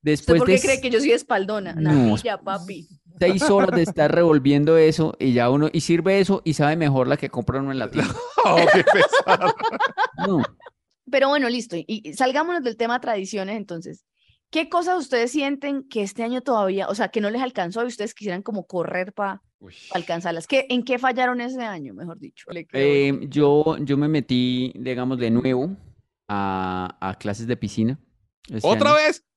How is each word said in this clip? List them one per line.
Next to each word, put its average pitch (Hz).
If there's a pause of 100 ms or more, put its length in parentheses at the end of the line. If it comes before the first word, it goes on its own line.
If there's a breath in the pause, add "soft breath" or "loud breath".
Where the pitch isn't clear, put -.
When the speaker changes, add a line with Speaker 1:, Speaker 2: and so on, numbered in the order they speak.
Speaker 1:
Después 151
Speaker 2:
por -
Speaker 1:
de 190
Speaker 2:
qué -
cree 262
que 262
yo 226
soy 277
espaldona? 196
Speaker 1:
No, 156
Speaker 2:
Natilla, 123
papi. 185 (320)
Speaker 1:
seis 180
horas 196
de 170
estar 156
revolviendo 151
eso, 156
y 127
ya 120
uno, 147
y 165
sirve 170
eso, 190
y 156
sabe 151
mejor 139
la 139
que 143
compra 123
uno 139
en 135
la 110
tienda. -
Speaker 3:
<laughs> -
Oh, -
qué 381
pesar. 494 (720)
Speaker 1:
No. 349 (680)
Speaker 2:
Pero 269
bueno, 277
listo, 226
y, 160
y 208
salgámonos 294
del 226
tema 240
tradiciones, 202
entonces. 175 (440)
¿Qué 320
cosas 359
ustedes 240
sienten 277
que 214
este 196
año 240
todavía, 196
o 202
sea, 202
que 220
no 208
les 247
alcanzó 220
y 247
ustedes 226
quisieran 196
como 208
correr 185
pa 196 (160)
Speaker 3:
Uy. 95 (180)
Speaker 2:
alcanzarlas? 170
¿Qué, 269
en 247
qué 247
fallaron 247
ese 254
año, 160
mejor 165
dicho? -
Le 170
creo. 139 (320)
Speaker 1:
Eh, -
yo, 147
yo 139
me 147
metí, 127
digamos, 127
de 117
nuevo 131 (520)
a, 92
a 95
clases 107
de 120
piscina 113 (500)
este 120
Speaker 3:
¿Otra 233
Speaker 1:
año. 302
Speaker 3:
vez? - (120)